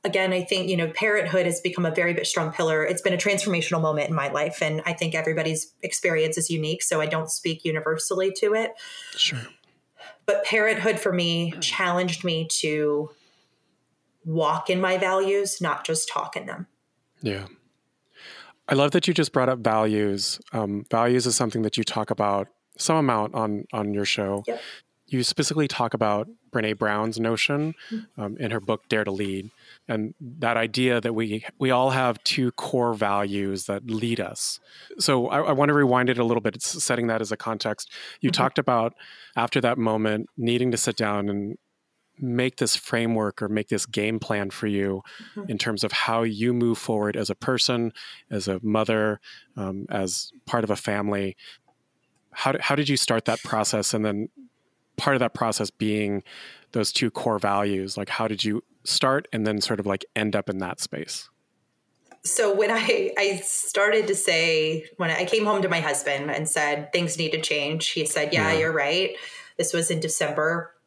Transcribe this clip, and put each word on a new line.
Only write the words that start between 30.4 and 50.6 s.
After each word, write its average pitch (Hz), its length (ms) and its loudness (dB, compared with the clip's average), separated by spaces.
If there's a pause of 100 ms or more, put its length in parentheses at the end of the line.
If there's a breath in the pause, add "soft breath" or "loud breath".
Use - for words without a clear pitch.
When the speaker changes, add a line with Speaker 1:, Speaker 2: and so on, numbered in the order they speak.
Speaker 2:
idea 117 440 2
that 117 140 -2
we, 110 300 -2 (140)
we 131 140 2
all 127 180 4
have 127 320 0
two 127 300 0
core 120 420 0
values 101 720 0
that 101 240 -4
lead 113 300 -2
us. - 400 -6 (400 loud breath)
So 127 280 4
I, 143 120 2
I 156 120 2
want 143 180 4
to 147 40 4
rewind 127 360 4
it 120 80 0
a 120 60 2
little 117 160 2
bit, 107 160 -2
s-, - 280 -4
setting 117 240 0
that 110 120 0
as 107 120 -4
a 107 40 -2
context. - 540 -6 (300 loud breath)
You 131 100 2
Speaker 1:
Mm-hmm. 110 100 0
Speaker 2:
talked 131 200 2
about, 117 340 2 (400 loud breath)
after 117 260 2
that 117 180 2
moment, 110 580 0
needing 120 340 2
to 117 60 0
sit 117 200 0
down 104 320 0
and 101 300 -4 (600)
make 123 400 0
this 117 180 2
framework 113 640 0
or 104 60 -2
make 107 200 0
this 107 180 0
game 110 340 -2
plan 101 300 -2
for - 180 -4
you 98 340 0 (340 loud breath)
Speaker 1:
Mm-hmm. 202 140 -10
Speaker 2:
in 104 80 -4
terms 110 240 -2
of 117 80 0
how 117 320 0
you 113 300 0
move 117 260 2
forward 104 380 -2
as 101 140 -2
a 98 40 -2
person, 120 580 0 (380 loud breath)
as 101 160 -4
a 95 160 -2
mother, 107 580 2 (360 loud breath)
um, 95 340 -6
as 95 400 -4 (160)
part 117 160 0